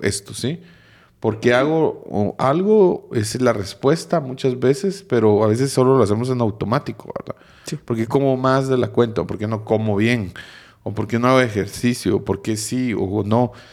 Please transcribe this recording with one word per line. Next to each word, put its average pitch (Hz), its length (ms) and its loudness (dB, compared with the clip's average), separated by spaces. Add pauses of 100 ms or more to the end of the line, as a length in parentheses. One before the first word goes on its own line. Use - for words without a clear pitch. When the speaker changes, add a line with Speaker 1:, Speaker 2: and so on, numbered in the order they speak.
Speaker 1:
esto?", - 300 -4
¿sí? 170 260 -6 (600)
"¿Por 107 200 -2
qué 120 140 4
hago 151 560 0
o 101 280 -2
algo?". 185 760 2
Es 117 280 -2
la 120 120 4
respuesta 139 680 -2
muchas 127 400 -4
veces, 143 480 0
pero 110 360 4
a 110 40 4
veces 127 240 0
solo 131 260 4
lo 120 60 6
hacemos 110 260 0
en 123 120 0
automático, 110 760 -4
¿verdad? - 240 -12 (240)
Speaker 2:
Sí. - 120 -10
Speaker 1:
"¿Por - 200 -6
qué 110 100 -2
como 135 300 2
más 131 300 0
de 131 100 0
la 110 120 0
cuenta? 110 360 0
¿Por 92 120 -6
qué 107 100 -4
no 110 180 -4
como 110 300 0
bien? 110 380 0 (500)
¿O 101 100 -8
por 107 140 -4
qué 117 120 -2
no 123 100 0
hago 131 120 6
ejercicio? 107 800 -2
¿Por - 180 -4
qué 110 160 -4
sí 123 400 -4
o 101 260 -2
no?". 110 280 2 (220)